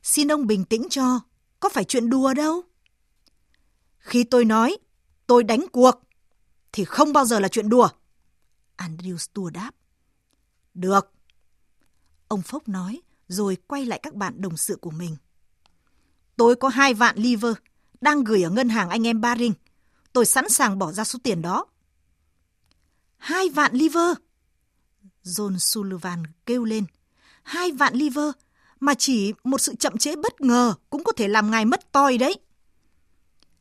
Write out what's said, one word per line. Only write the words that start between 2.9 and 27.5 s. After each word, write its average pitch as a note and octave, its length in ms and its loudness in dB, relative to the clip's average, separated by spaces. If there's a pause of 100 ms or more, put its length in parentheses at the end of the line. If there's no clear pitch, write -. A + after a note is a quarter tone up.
Khi - 260 -2
tôi A#3+ 220 4
nói A3+ 320 2 (500)
tôi A#3+ 160 6
đánh A#3 280 0
cuộc B3+ 300 4 (680)
thì G3 140 -4
không D4 280 2
bao C#4 120 6
giờ A3+ 140 2
là G3 80 2
chuyện G#3 220 -2
đùa, A#3 200 6 (880)
Andrew F3 400 -10
Stuart F3 360 -10
đáp. G#3+ 180 -10 (1000)
Được, F#3+ 380 0 (1160)
ông G3+ 140 -4
Fogg C4+ 240 -10
nói, G3 360 -8 (260)
rồi F#3+ 300 -4 (100)
quay C#4+ 180 -8
lại A3+ 180 -6
các D#4 100 -14
bạn G3 280 -8
đồng E3+ 160 -8
sự - 240 -6
của F3 100 -12
mình. D#3+ 240 -10 (1200)
Tôi A#3+ 200 6
có C4 140 -2
hai C4 240 2
vạn A3 240 2
liver A#3 360 0 (480)
đang D4 220 2
gửi G#3+ 200 2
ở E3 60 -2
ngân A#3+ 200 0
hàng G#3+ 200 -2
anh A3+ 180 -2
em A3+ 140 0
Baring. A#3+ 320 0 (600)
Tôi A#3+ 120 4
sẵn C4+ 240 0
sàng G3+ 300 0
bỏ E3+ 120 -4
ra G3+ 120 -6
số A#3+ 200 -8
tiền F#3 180 -2
đó. F#3+ 240 -4 (1500)
Hai F4+ 320 -2
vạn C#4+ 240 0
liver, D#4+ 440 2 (1080)
John F#3 340 -4
Sullivan F3+ 680 -6 (220)
kêu B3 180 -2
lên. G#3+ 220 -2 (580)
Hai F4 280 -4